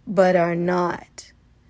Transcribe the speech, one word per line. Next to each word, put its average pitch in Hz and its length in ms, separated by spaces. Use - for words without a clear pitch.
but 185 300
are 170 220
not, 175 760